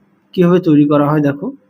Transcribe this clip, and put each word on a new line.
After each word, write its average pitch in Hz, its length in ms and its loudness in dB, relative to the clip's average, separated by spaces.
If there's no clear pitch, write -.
কিভাবে 180 340 2
তৈরি 147 240 4
করা 147 180 0
হয় 151 180 0
দেখো, 143 200 -6